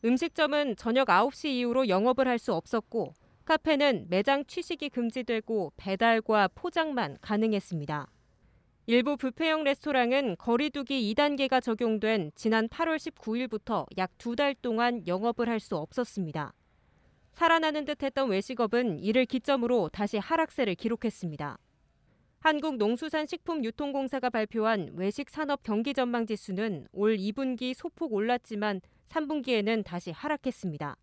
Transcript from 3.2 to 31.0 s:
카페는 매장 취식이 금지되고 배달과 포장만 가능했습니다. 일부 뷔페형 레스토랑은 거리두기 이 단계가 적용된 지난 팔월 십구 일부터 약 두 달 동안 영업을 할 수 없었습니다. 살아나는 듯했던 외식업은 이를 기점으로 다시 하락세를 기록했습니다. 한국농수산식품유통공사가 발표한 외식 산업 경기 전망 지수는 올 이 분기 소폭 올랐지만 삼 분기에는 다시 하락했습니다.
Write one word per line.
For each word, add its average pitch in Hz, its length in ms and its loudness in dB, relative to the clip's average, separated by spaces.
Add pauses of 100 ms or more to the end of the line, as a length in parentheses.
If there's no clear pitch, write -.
카페는 285 600 2
매장 240 380 2
취식이 339 440 -8
금지되고 226 880 -2
배달과 214 760 2
포장만 269 680 -2
가능했습니다. 185 840 -2 (760)
일부 247 320 2
뷔페형 311 460 0
레스토랑은 262 760 0
거리두기 254 720 0
이 220 60 -2
단계가 269 440 2
적용된 220 760 0
지난 220 320 2
팔월 320 320 -2
십구 - 380 -6
일부터 220 500 -4 (100)
약 185 220 -2
두 240 160 -4
달 285 180 2
동안 240 540 0
영업을 226 420 0
할 226 100 0
수 - 160 -6
없었습니다. 160 760 -4 (800)
살아나는 320 540 2
듯했던 277 440 -2
외식업은 220 680 0
이를 226 260 4
기점으로 240 640 2
다시 208 280 -4
하락세를 262 580 0
기록했습니다. 170 840 -4 (840)
한국농수산식품유통공사가 285 1900 0
발표한 220 640 0
외식 190 380 -4
산업 285 320 -2
경기 226 320 -2
전망 240 320 0
지수는 202 640 -6
올 214 260 2
이 196 140 -2
분기 254 420 -4
소폭 320 400 -6
올랐지만 208 680 -2 (260)
삼 311 200 -4
분기에는 226 560 0
다시 175 280 -8
하락했습니다. 175 920 -6